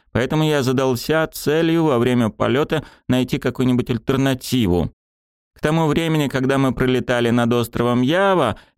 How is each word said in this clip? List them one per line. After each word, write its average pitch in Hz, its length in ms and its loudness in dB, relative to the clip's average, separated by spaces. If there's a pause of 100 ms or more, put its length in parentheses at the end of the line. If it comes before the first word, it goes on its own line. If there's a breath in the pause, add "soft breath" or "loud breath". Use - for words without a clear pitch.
(120)
поэтому 151 320 0
я 151 180 2
задался 131 680 0
целью 165 560 0
во 135 140 2
время 120 300 2
полёта 131 560 -2 (240 loud breath)
найти 127 300 0
какую-нибудь 127 500 0
альтернативу. 127 1040 -2 (600)
К - 80 -20
тому 160 260 2
времени, 156 400 0
когда 135 300 -2
мы 131 140 0
пролетали 123 580 0
над 120 220 2
островом 120 480 0
Ява, 165 560 0 (220 loud breath)